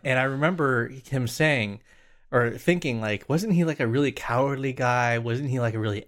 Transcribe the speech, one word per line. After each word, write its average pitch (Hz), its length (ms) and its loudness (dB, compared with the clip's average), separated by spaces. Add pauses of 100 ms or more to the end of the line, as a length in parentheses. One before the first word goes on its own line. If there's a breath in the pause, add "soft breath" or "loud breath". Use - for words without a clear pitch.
and 131 160 0
I 131 40 2
remember 135 640 0
him 131 380 -4
saying, 117 540 0 (500 soft breath)
or 120 200 4
thinking, 135 500 0
like, 104 280 -4
wasn't 185 240 2
he, 175 100 4
like, 156 160 -2
a 123 80 2
really 131 240 2
cowardly 135 640 -2
guy? 123 460 0
Wasn't 120 300 -4
he, 127 100 0
like, 117 160 0
a - 40 -2
really 107 280 -2